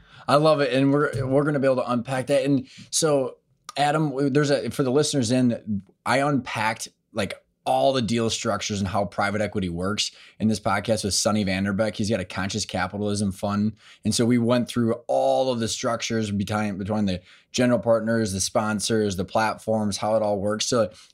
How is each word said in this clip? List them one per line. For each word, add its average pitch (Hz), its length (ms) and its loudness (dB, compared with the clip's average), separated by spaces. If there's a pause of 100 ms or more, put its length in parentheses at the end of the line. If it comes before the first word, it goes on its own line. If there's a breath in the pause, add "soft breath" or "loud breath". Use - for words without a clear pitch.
(280 loud breath)
I 135 80 4
love 151 260 6
it. 127 120 0
And 139 180 4
we're, 139 360 0
we're 135 160 2
gonna 147 160 0
be 135 80 2
able 127 160 2
to 120 80 -4
unpack 123 360 -2
that. 139 180 2
And 139 220 2 (220 loud breath)
so, 139 480 0 (400)
Adam, 147 320 2
w-, 135 200 0
there's 143 220 2
a, 120 200 0
for 143 120 0
the 123 80 0
listeners 139 400 2
in, 117 500 0 (240)
I 120 140 2
unpacked, 117 680 -2 (260)
like, 104 220 -4 (320)
all 131 260 2
the 131 80 0
deal 113 280 0
structures 104 480 -4
and 98 100 -2
how 101 180 0
private 101 360 -2
equity 98 280 -2
works 90 420 -4 (280 loud breath)
in 107 80 2
this 107 120 2
podcast 104 440 0
with 95 120 0
Sonny 107 280 2
Vanderbeck. 98 520 -2
He's 104 160 -2
got 104 80 0
a 90 60 -6
conscious 98 380 -6
capitalism 101 680 -2
fund. 104 420 -2 (300 soft breath)
And 110 100 0
so 120 100 2
we 120 140 4
went 117 300 2
through 113 260 0 (140)
all 135 440 2
of 120 80 -2
the 113 80 -2
structures 113 600 -4
between, 104 480 -2
between 104 280 -2
the 92 160 -2 (300 soft breath)
general 123 280 2
partners, 113 540 2
the 98 60 -2
sponsors, 107 760 0
the 92 100 -4
platforms, 107 720 -2
how 107 180 0
it 110 60 2
all 104 180 0
works. 104 280 -2
So 113 240 0 (220 loud breath)